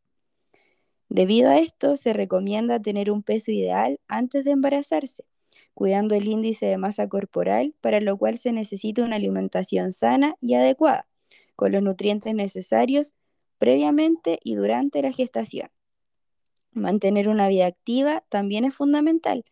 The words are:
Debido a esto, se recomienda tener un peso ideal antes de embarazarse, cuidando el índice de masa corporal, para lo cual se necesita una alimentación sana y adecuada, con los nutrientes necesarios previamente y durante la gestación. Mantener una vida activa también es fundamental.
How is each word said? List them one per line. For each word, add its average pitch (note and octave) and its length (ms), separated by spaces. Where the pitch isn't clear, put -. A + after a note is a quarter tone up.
Debido G#3+ 420
a C#4+ 80
esto, C#4+ 380
se A#3+ 160
recomienda G#3 680
tener G#3 300
un G#3 120
peso A3 280
ideal G3+ 480
antes B3 360
de C#4+ 80
embarazarse, C#4 720
cuidando G3+ 400
el G#3 120
índice A3 400
de F#3+ 120
masa G3+ 300
corporal, G3 720
para G#3+ 200
lo G3+ 160
cual A3 220
se B3 140
necesita G#3+ 520
una A3+ 120
alimentación F#3+ 760
sana C4+ 480
y A#3+ 140
adecuada, C4 540
con G3 160
los G3 100
nutrientes G#3 520
necesarios A3+ 800
previamente A#3 840
y A3+ 100
durante A#3 480
la C4+ 80
gestación. A#3 600
Mantener G3+ 580
una G#3 200
vida F#3 180
activa C4+ 640
también G3+ 360
es C4+ 100
fundamental. D4 760